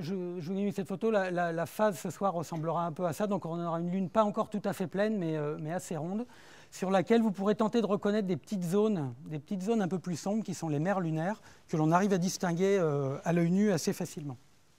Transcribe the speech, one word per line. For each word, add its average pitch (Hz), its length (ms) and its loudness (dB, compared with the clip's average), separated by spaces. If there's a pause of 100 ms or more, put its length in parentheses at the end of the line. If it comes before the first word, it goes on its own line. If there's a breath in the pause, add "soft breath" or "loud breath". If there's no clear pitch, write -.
je, 180 380 -4
je 160 120 -6
vous 196 80 -2
ai 202 40 0
mis 202 100 0
cette 190 140 -4
photo, 220 240 -2
la, 190 180 2
la, 175 220 0
la 165 160 -2
phase 214 320 0
ce 190 100 -6
soir 190 240 -2
ressemblera 165 500 -2
un 170 80 -2
peu 180 140 -2
à 160 80 0
ça, 208 140 -2
donc 196 180 -2
on 170 180 -4
aura 165 160 -2
une 175 120 -2
Lune 185 180 0
pas 220 140 4
encore 208 260 0
tout 208 160 -4
à 196 80 0
fait 180 140 -4
pleine, 208 320 0
mais, 160 180 0
euh, 151 240 -2
mais 156 100 -6
assez 180 240 -4
ronde, 185 300 -4 (460 loud breath)
sur 185 200 -2
laquelle 208 300 6
vous 220 100 2
pourrez 196 240 2
tenter 226 260 2
de 202 60 2
reconnaître 208 400 0
des 180 100 0
petites 190 260 -6
zones, 175 500 2 (120)
des 156 140 -8
petites 185 240 -6
zones 226 180 0
un 185 60 0
peu 180 100 -2
plus 175 180 -4
sombres, 202 280 -2
qui 175 100 -6
sont 165 160 -4
les 147 100 0
mers 190 200 0
lunaires, 165 420 -2 (260 loud breath)
que 170 100 -2
l'on 156 140 4
arrive 190 220 6
à 185 60 4
distinguer, 185 600 2
euh, 143 440 0
à 170 100 2
l'œil 170 160 4
nu 202 220 4
assez 185 220 0
facilement. 143 440 -8 (420)